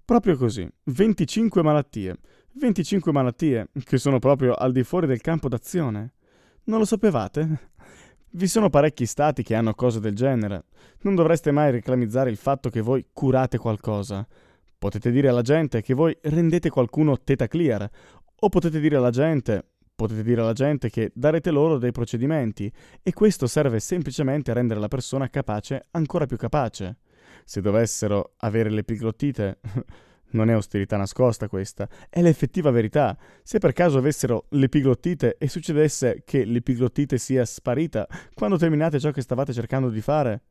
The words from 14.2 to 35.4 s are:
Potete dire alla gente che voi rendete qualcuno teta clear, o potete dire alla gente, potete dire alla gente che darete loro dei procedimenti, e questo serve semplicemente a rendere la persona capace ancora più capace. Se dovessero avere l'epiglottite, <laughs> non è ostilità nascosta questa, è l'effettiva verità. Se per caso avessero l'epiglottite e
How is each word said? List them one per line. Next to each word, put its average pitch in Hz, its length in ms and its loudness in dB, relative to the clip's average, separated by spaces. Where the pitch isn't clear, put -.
Potete 107 320 -2
dire 135 180 4
alla 123 140 4
gente 139 400 0
che - 100 -2
voi 156 300 2
rendete 160 480 2
qualcuno 139 500 2
teta 135 260 0
clear, 113 440 -2
o - 140 0
potete 165 320 0
dire 147 160 2
alla 123 140 4
gente, 127 520 0
potete 110 280 -4
dire 117 180 2
alla 113 140 0
gente 131 340 0
che 110 260 -4
darete 156 360 0
loro 151 260 2
dei 120 160 -2
procedimenti, 117 800 -4
e 180 100 -2
questo 208 340 2
serve 123 340 0
semplicemente 143 720 -4
a 113 40 -2
rendere 113 260 -2
la 107 80 -4
persona 135 400 -6
capace 127 600 -6
ancora 165 340 -2
più 123 140 -6
capace. 117 640 -4
Se - 160 -10
dovessero 104 760 0
avere 110 320 0
l'epiglottite, 107 880 -4
<laughs> - 520 -10
non 110 180 2
è 113 60 4
ostilità 104 400 -4
nascosta 110 520 0
questa, 98 400 -8
è 175 140 0
l'effettiva 165 480 2
verità. 117 460 2
Se - 160 -2
per 175 140 2
caso 165 260 4
avessero 127 520 0
l'epiglottite 135 880 2
e 147 100 -2